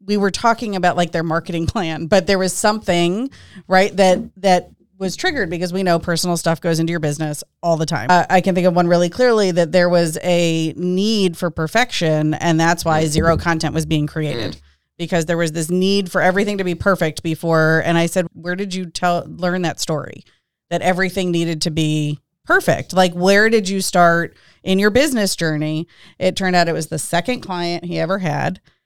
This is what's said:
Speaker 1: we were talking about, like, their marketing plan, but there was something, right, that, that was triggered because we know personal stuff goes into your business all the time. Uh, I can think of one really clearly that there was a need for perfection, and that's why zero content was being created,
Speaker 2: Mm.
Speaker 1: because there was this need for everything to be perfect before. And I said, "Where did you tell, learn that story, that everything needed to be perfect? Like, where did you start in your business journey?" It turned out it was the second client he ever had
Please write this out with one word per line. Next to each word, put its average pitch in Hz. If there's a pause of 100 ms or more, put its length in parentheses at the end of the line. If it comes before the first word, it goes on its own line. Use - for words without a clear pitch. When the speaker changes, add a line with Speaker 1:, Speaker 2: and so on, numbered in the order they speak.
Speaker 1:
we 202
were 196
talking 226
about, 175
like, 175
their 165
marketing 165
plan, 160
but 185
there 196
was 185
something, 208 (380)
right, 185
that, 185 (220)
that 180 (280)
was 190
triggered 285
because 175
we 190
know 170
personal 175
stuff 165
goes 165
into 165
your 170
business 151 (200)
all 170
the 156
time. 135
Uh, 180
I 185
can 180
think 180
of 175
one 175
really 175
clearly 214
that 170
there 180
was 170
a 165
need 185
for 175
perfection, 156
and 160
that's 170
why 160
zero 160
content 160
was 156
being 151
created, 147
Speaker 2:
Mm. - (360)
Speaker 1:
because 170
there 170
was 165
this 160
need 185
for 185
everything 196
to 196
be 180
perfect 170
before. 160
And 170
I 170
said, 170
"Where 170
did 190
you 185
tell, 175
learn 180
that 185
story, - (460)
that 170
everything 185
needed 165
to 170
be 151 (260)
perfect? -
Like, 185
where 196
did 220
you 190
start 170 (260)
in 190
your 208
business 240
journey?" 156 (320)
It 185
turned 185
out 170
it 165
was 160
the 156
second 175
client 175
he 170
ever 170
had 170 (240)